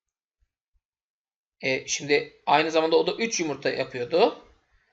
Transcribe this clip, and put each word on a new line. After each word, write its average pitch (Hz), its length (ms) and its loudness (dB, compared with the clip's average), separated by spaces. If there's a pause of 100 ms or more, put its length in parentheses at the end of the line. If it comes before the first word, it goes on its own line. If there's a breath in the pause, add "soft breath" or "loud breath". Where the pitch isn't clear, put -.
(1600)
E, 131 260 -2
şimdi - 600 -2
aynı 156 240 4
zamanda 160 260 2
o 160 100 4
da 180 60 -2
üç - 280 -2
yumurta 139 300 -4
yapıyordu. 131 760 -2 (480)